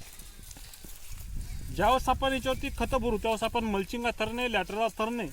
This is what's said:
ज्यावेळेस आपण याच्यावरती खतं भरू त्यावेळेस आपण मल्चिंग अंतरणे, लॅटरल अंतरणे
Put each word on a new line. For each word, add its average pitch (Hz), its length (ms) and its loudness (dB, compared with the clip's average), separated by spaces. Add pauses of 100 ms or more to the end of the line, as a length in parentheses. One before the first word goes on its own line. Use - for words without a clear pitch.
(1800)
ज्यावेळेस 240 340 6
आपण 269 240 4
याच्यावरती 262 440 0
खतं 233 200 2
भरू 226 200 2
त्यावेळेस 220 260 2
आपण 226 200 2
मल्चिंग 220 420 0
अंतरणे, 233 460 0
लॅटरल 196 260 2
अंतरणे 226 560 0